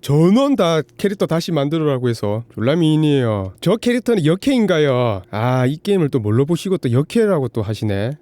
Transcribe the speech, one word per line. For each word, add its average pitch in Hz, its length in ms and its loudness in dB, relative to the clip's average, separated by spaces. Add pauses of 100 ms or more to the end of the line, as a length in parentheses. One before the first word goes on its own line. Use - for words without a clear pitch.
전원 196 540 2
다 165 280 0 (160)
캐릭터 202 280 -2
다시 160 240 -2
만들어라고 147 580 -2
해서 110 360 -4 (100)
졸라 120 220 0
미인이에요. 143 840 2
저 190 160 0
캐릭터는 233 500 0
역캐인가요? 151 1040 0
아, 127 360 0
이 147 160 -2
게임을 190 280 0
또 143 100 -2
뭘로 107 260 0
보시고 175 320 -2
또 123 140 -4
역캐라고 156 560 0
또 113 140 -4
하시네. 104 600 -4